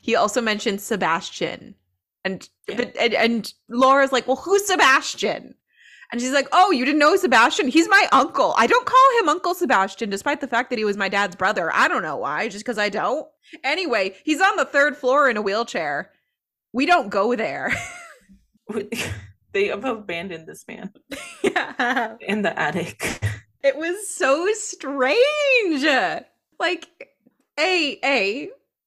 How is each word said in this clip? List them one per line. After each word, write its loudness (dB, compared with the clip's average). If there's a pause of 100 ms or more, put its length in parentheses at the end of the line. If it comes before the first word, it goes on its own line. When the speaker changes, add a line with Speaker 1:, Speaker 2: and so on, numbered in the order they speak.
Speaker 1:
he -2
also 2
mentions -2
Sebastian. -4 (500)
And, -8 (200)
Speaker 2:
Yeah. -8
Speaker 1:
but, -6
and, 0
and 0 (160)
Laura's 4
like, -2
"Well, 2
who's 0
Sebastian?" 0 (560)
And -6
she's -4
like, 2
"Oh, 6
you 2
didn't 2
know 6
Sebastian? 4
He's 4
my 6
uncle. 2
I 4
don't 4
call 6
him 2
Uncle 0
Sebastian, 0
despite -4
the -8
fact -2
that -4
he -2
was 0
my -2
dad's -2
brother. 0
I 4
don't -2
know -6
why, -4
just -12
'cause -6
I 0
don't." -4 (360)
Anyway, -2
he's -2
on 4
the 0
third 0
floor 2
in -2
a -4
wheelchair. -4 (600)
We 0
don't 4
go 0
there. -4
<laughs> -10 (840)
Speaker 2:
<laughs> -6 (680)
They 0
have -6
abandoned -8
this -20
man -14 (260)
Speaker 1:
<laughs> -18
Yeah. -4
Speaker 2:
in -4
the -2
attic. -6 (400)
Speaker 1:
It 2
was -6
so 0
strange. 0 (760)
Like, -4 (720)
A, 0
A, -2 (380)